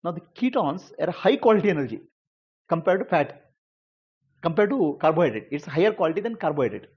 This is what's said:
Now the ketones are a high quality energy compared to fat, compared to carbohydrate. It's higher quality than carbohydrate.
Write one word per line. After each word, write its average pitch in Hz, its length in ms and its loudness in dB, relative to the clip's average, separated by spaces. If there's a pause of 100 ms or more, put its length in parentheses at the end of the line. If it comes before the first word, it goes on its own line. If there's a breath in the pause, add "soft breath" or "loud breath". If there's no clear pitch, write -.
Now 170 100 -4
the 165 100 -10 (140)
ketones 196 640 -2
are 160 80 0
a 175 40 -4
high 277 240 2
quality 208 340 4
energy 127 300 -4 (680)
compared 170 320 0
to 185 60 -4
fat, - 440 -2 (920)
compared 180 280 2
to 170 300 0
carbohydrate. 156 500 2
It's 147 140 -8
higher 175 280 0
quality 165 280 -2
than 226 160 -8
carbohydrate. 139 500 -4 (100)